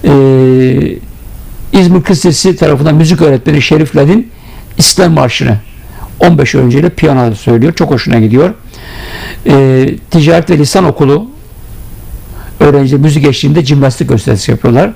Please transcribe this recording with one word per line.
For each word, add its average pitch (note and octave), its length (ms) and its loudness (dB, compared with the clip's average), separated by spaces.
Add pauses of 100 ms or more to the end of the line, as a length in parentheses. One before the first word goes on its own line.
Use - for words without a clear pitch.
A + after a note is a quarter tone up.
eee, C3 960 2 (720)
İzmir F3+ 320 4
Kız F3+ 220 0
Lisesi F3+ 300 2
tarafından D3 400 0
müzik D#3+ 260 2
öğretmeni C#3+ 400 2
Şerif D3+ 340 0
Ladin D3+ 360 2 (460)
İstiklal F3+ 320 0
Marşı'nı B2+ 480 0 (640)
on E3+ 180 4
beş C#3 180 0
öğrenciyle C3+ 340 2
piyano B2+ 460 0
söylüyor. A#2+ 380 0
Çok D#3 180 -2
hoşuna A#2 280 0
gidiyor. B2+ 340 2 (920)
Eee, C3+ 500 2 (160)
Ticaret E3 380 2
ve E3 80 2
Lisan E3+ 280 0
Okulu D3+ 440 0 (1300)
öğrencileri C#3 420 2
müzik D3 240 2
eşliğinde C#3+ 400 0
jimnastik C#3 440 0
gösterisi A2+ 420 -2
yapıyorlar. C3 440 0